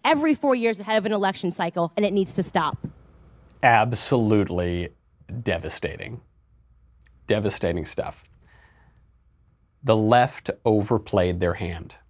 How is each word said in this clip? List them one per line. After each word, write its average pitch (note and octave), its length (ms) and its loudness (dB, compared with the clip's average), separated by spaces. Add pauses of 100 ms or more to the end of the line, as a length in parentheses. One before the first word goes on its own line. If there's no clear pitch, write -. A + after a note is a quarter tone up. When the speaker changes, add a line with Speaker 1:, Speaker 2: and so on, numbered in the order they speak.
Speaker 1:
every D4+ 300 2
four C4+ 200 0
years A3+ 240 0
ahead G#3+ 200 -2
of G3 80 -2
an G#3+ 60 0
election F#3+ 380 -2
cycle, E3+ 460 -2
and G#3 80 0
it G3 80 0
needs G3 220 0
to F#3 80 0
stop. D#3 440 -2 (760)
Speaker 2:
Absolutely G#2+ 1300 2 (520)
devastating. - 760 -6 (1040)
Devastating G2 600 -2
stuff. - 380 -10 (1600)
The A2 140 4
left A#2+ 540 2 (160)
overplayed G2+ 760 2
their F2 140 2
hand. E2+ 400 -8 (160)